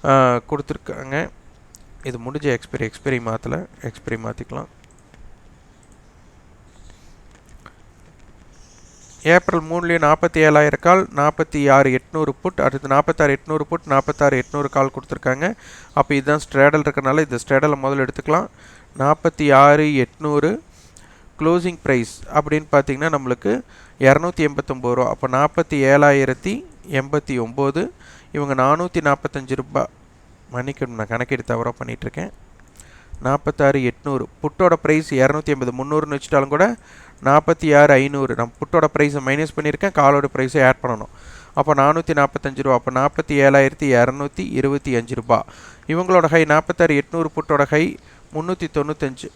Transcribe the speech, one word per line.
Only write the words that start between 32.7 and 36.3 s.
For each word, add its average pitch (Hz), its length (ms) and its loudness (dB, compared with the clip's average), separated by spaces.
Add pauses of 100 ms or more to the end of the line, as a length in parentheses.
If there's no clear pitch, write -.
நாற்பத்தாறு 139 520 0 (100)
எட்நூறு, 131 340 -6 (180)
புட்டோட 170 320 0 (100)
பிரைஸ் 156 280 0 (120)
இருநூத்தி 147 300 0
எண்பது, 127 260 -4
முந்நூறுன்னு 147 380 -4
வச்சுட்டாலும் 139 380 0